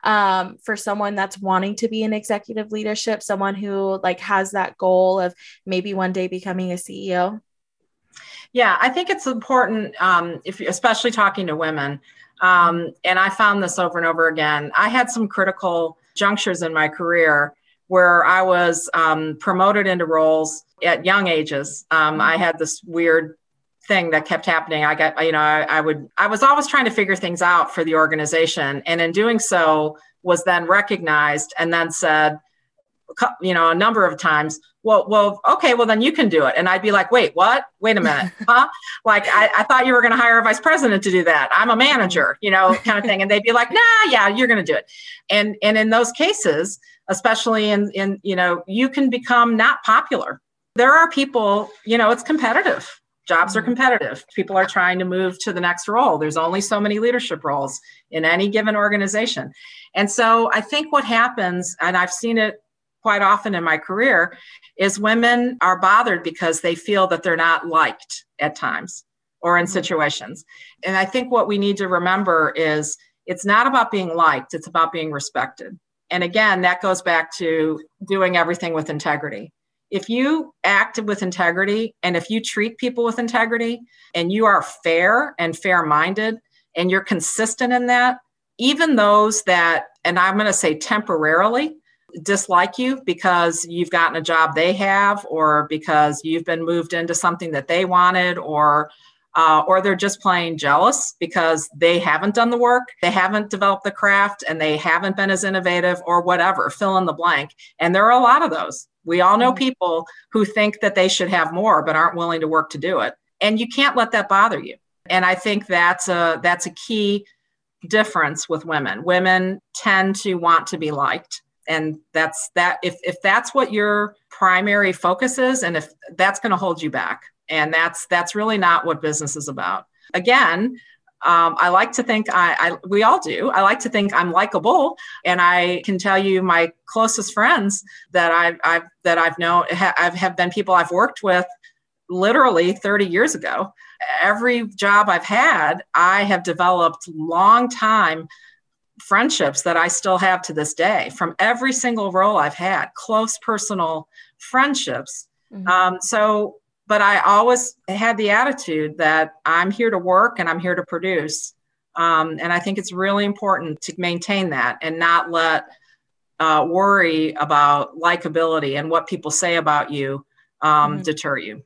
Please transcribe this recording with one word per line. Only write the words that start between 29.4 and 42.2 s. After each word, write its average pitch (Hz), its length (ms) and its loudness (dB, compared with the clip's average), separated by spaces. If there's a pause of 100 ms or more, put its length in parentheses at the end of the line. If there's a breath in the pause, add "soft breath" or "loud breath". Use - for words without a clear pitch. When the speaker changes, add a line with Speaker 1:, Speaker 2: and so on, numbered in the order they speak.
Speaker 2:
was 180 200 0
then 175 220 2
recognized 165 960 0
and 165 140 -2
then 165 180 0
said, 156 480 0 (800)
cou-, - 100 0 (140)
you 185 120 -2
know, 165 160 4
a 165 60 2
number 208 300 2
of 151 120 -2
times, 156 420 -2 (220 soft breath)
"Well, 214 260 4
well, 208 400 2
okay, 349 280 2
well, 233 100 2
then 220 160 2
you 277 100 2
can 294 180 0
do 156 160 4
it." 123 120 0
And 175 100 0
I'd 185 140 0
be 208 100 0
like, 196 200 2
"Wait, 233 240 4
what? 220 300 4 (140)
Wait 214 180 2
a 180 40 2
minute, 156 380 0
Speaker 1:
<laughs> - 80 -4
Speaker 2:
huh? 247 200 6 (360 loud breath)
Like, 202 240 2
I, 214 300 4
I 214 60 2
thought 254 220 4
you 262 80 2
were 240 80 6
gonna 233 160 2
hire 233 220 4
a 226 40 0
vice 214 160 2
president 262 440 2
to 196 80 0
do 180 140 4
that. 151 260 2
I'm 208 180 2
a 226 60 4
manager," 220 680 2